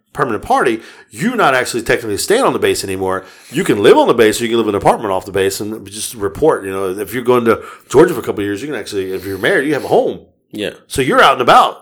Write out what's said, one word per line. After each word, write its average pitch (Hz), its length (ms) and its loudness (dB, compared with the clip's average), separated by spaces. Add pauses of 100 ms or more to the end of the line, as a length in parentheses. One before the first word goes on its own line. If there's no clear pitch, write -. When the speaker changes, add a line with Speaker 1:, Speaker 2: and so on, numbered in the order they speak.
(120)
Speaker 1:
permanent 117 320 -4
party, 175 360 0 (300)
you're 190 260 -4
not 160 180 2
actually 123 280 -2
technically 117 360 -2
staying 233 260 0
on 165 80 2
the 113 60 -4
base 98 260 0
anymore. 95 400 -4 (260)
You 190 140 0
can 107 180 0
live 196 140 8
on 294 100 4
the 156 80 2
base, 113 260 2
or 120 40 -2
you 113 60 -4
can 117 80 2
live 107 100 0
in 104 60 0
an 101 60 0
apartment 104 320 0
off 92 120 -2
the 98 80 -12
base 95 280 -2
and 107 260 -10
just 101 280 -12
report. 101 500 0
You 98 60 -8
know, 95 200 -4
if 98 240 -8
you're 123 100 -6
going 120 220 2
to 110 180 2 (240)
Georgia 175 260 6
for 117 60 -6
a - 20 -14
couple 104 180 -6
of 101 60 -2
years, 101 160 -4
you 151 60 -10
can 139 80 -6
actually, 95 360 -6
if 90 120 -8
you're 98 140 -8
married, 139 280 0
you 151 80 -2
have 113 100 -4
a 92 40 -8
home. 151 380 0 (240)
Speaker 2:
Yeah. 104 240 -6 (120)
Speaker 1:
So - 160 -4
you're 220 200 2
out 147 120 6
and 127 80 -2
about. 160 400 4